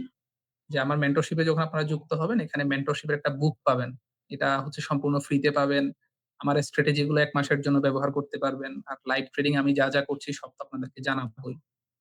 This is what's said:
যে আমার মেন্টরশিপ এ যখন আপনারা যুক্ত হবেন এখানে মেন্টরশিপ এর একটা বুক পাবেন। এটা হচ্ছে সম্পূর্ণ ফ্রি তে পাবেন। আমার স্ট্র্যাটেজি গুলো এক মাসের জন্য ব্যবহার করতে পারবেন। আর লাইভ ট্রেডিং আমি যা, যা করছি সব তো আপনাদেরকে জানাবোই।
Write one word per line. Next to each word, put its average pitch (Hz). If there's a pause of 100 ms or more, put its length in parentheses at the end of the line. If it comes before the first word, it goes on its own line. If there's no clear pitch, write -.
(680)
যে 147
আমার 143
মেন্টরশিপ 151
এ 160
যখন 160
আপনারা 156
যুক্ত 151
হবেন 175
এখানে 147
মেন্টরশিপ 139
এর 147
একটা 147
বুক 151
পাবেন। 123 (420)
এটা 139 (100)
হচ্ছে 147
সম্পূর্ণ 143
ফ্রি 143
তে 143
পাবেন। 143 (540)
আমার 143
স্ট্র্যাটেজি 147
গুলো 151
এক 147
মাসের 143
জন্য 143
ব্যবহার 139
করতে 143
পারবেন। 135 (140)
আর 139 (100)
লাইভ 131
ট্রেডিং 147
আমি 139
যা, 139
যা 139
করছি 139
সব -
তো -
আপনাদেরকে 131
জানাবোই। 131 (460)